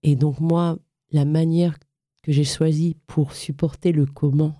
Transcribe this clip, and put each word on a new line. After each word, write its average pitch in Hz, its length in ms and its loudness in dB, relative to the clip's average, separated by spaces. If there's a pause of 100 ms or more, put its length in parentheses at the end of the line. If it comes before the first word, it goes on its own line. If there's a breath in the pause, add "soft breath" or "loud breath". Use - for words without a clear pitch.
Et 147 120 4
donc 139 240 0
moi, 165 400 0 (320)
la 143 140 2
manière 165 520 0 (440)
que 156 100 -4
j'ai 143 140 4
choisie 160 500 0 (100)
pour - 280 -2
supporter - 580 -4
le 151 140 2
comment 147 540 -2